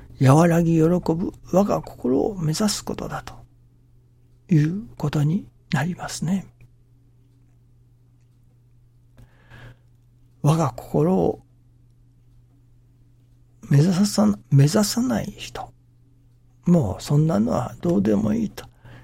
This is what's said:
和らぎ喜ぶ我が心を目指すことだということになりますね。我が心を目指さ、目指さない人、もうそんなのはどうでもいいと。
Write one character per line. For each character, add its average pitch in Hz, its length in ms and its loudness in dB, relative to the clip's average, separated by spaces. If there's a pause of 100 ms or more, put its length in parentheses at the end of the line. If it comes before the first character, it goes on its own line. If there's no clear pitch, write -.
(180)
和 143 280 6
ら 170 160 2
ぎ 165 100 2
喜 160 100 4
ぶ 170 500 0 (180)
我 185 120 4
が 156 180 -2
心 - 400 -2
を 208 160 -2
目 156 160 -2
指 208 160 -2
す - 160 -8
こ - 100 -8
と - 120 -10
だ - 160 -10
と - 100 -18 (1160)
い 170 140 4
う 196 320 -4
こ 147 140 -6
と 147 140 -2
に 170 240 -2 (240)
な 135 120 0
り 175 120 -6
ま - 140 -12
す - 160 -10
ね。 175 220 -4 (4000)
我 156 160 2
が 165 180 0
心 160 400 -2
を - 280 -2 (2250)
目 143 120 6
指 180 120 4 (120)
さ、 208 320 0 (120)
目 139 140 6
指 208 200 2
さ 233 180 -4
な 247 200 -2
い - 160 -10
人、 - 340 -14 (920)
も 151 340 2
う - 40 -16
そ 147 140 0
ん 156 100 4
な 180 120 0
の 233 120 0
は - 300 -4
ど 175 160 0
う - 40 0
で 104 140 2
も 208 180 0
い 233 120 -2
い - 40 -4
と。 - 160 -18 (380)